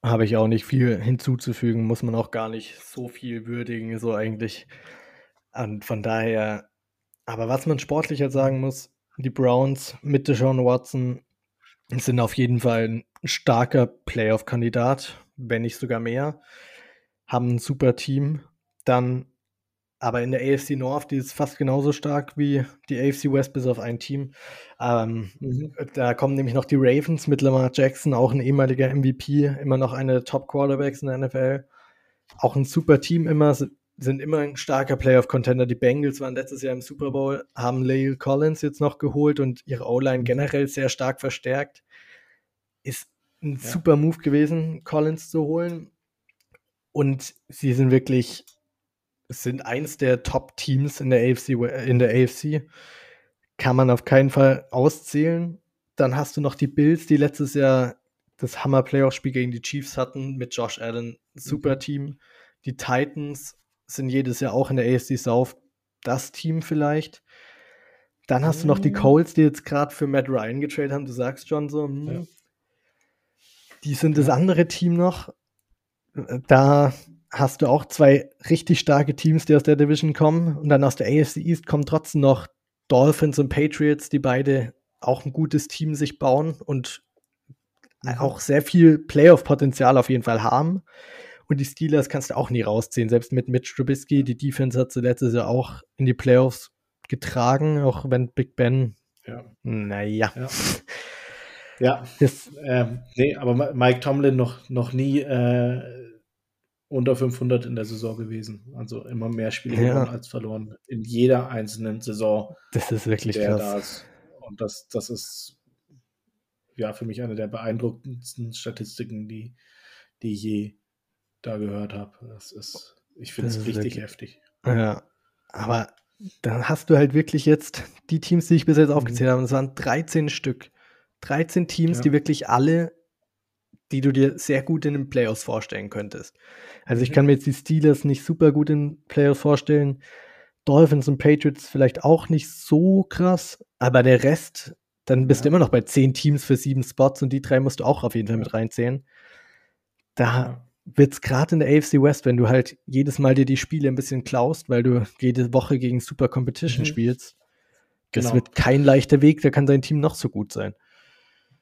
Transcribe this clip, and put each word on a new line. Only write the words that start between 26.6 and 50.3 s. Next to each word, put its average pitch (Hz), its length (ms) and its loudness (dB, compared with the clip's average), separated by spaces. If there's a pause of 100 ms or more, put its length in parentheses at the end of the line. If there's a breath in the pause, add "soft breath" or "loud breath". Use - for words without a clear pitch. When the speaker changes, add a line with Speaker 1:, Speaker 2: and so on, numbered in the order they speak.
Speaker 1:
die 143 140 2
Ravens 143 480 2
mit 143 160 2
Lamar 131 280 4
Jackson, 135 440 0
auch 120 160 4
ein 135 100 0
ehemaliger 131 480 2
M 139 140 0
V 131 120 2
P, 143 300 0 (160)
immer 131 160 0
noch 131 160 -2
eine 131 200 -2
der 127 100 0
Top-Quarterbacks 139 800 -2
in 143 40 -6
der 131 100 -4
N 131 60 -4
F 131 120 -6
L. 131 320 -2 (720 soft breath)
Auch - 160 0
ein 139 100 0
super 156 340 4
Team 165 280 -2
immer, 151 240 4
s-, 139 180 -2 (280)
sind 135 260 -4
immer 151 160 -2
ein 143 180 -6
starker 135 380 -2
Playoff-Contender. 127 720 2
Die 120 80 -2
Bengals 139 440 0
waren 131 140 -8
letztes 131 300 -10
Jahr 131 100 -4
im 127 80 -10
Super 139 300 -10
Bowl, 139 320 -4 (100)
haben 123 300 -4
La'el 135 340 0
Collins 147 460 -2
jetzt 147 180 -4
noch 147 160 -2
geholt 147 420 0
und 131 280 -2
ihre 123 200 -8
O-Line 127 320 0
Speaker 2:
Mhm. 123 40 -4
Speaker 1:
generell 139 440 0
sehr 135 220 -2
stark 131 320 -4
verstärkt. 139 600 -6 (1000 soft breath)
Ist - 260 -12 (360)
ein 147 100 -4
Speaker 2:
Ja. 131 60 -10
Speaker 1:
super 147 380 2
Move 160 200 0
gewesen, 156 640 -2
Collins 156 460 -4
zu 160 140 -2
holen. 165 480 -6 (1000)
Und 139 440 -2 (140)
sie 131 240 -2
sind 131 180 4
wirklich, 127 540 0 (840)
sind 127 360 -8
eins 135 300 -8
der 127 280 0
Top-Teams - 760 -4